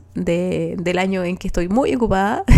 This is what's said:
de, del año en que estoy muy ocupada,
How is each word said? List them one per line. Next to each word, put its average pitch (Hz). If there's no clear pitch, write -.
de, 175
del 180
año 190
en 180
que 196
estoy 175
muy 247
ocupada, 214